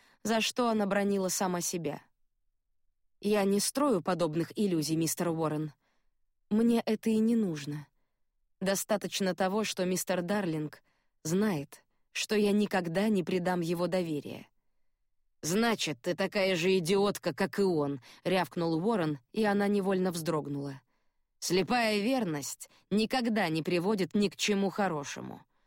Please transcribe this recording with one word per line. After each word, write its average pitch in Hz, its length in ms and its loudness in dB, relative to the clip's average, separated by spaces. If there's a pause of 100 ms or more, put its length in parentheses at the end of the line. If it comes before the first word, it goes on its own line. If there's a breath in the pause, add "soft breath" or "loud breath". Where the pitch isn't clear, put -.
(260 soft breath)
за 220 160 2
что 240 280 0
она 214 180 2
бранила 196 420 0
сама 180 320 -2
себя. 160 400 -6 (1200)
«Я 208 220 2
не 202 160 4
строю 262 420 0
подобных 165 540 0
иллюзий, 160 400 0
мистер 165 340 0
Уоррен. 156 420 -2 (800)
Мне 233 340 4
это 220 280 0
и 220 60 4
не 226 180 4
нужно. 151 520 -2 (720)
Достаточно 190 760 -2
того, 202 280 0
что 185 220 -2
мистер 180 380 -2
Дарлинг 175 580 -4 (400)
знает, 175 640 -2 (280)
что - 240 -4
я 208 160 4
никогда 196 580 2
не 196 140 2
предам 180 380 0
его 170 240 0
доверия». 170 640 -4 (920)
«Значит, 196 600 0
ты 180 140 -2
такая 190 400 0
же 180 240 2
идиотка, 196 520 0
как - 280 -2
и 202 40 4
он», 147 380 0 (220 loud breath)
рявкнул 175 500 0
Уоррен, 165 460 0 (120)
и 220 120 0
она 202 240 2
невольно 190 440 2
вздрогнула. 143 720 -4 (580)
«Слепая 214 600 0
верность 202 680 -2 (220 soft breath)
никогда 220 600 0
не 160 120 0
приводит 180 540 0
ни 202 140 4
к - 60 -12
чему 196 360 0
хорошему. - 760 -4 (220)